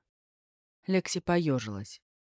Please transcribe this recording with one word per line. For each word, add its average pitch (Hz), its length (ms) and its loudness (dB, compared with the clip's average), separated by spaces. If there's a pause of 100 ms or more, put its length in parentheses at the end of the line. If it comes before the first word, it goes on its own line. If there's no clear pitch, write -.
(880)
Лекси 185 320 0
поежилась. 127 840 0 (220)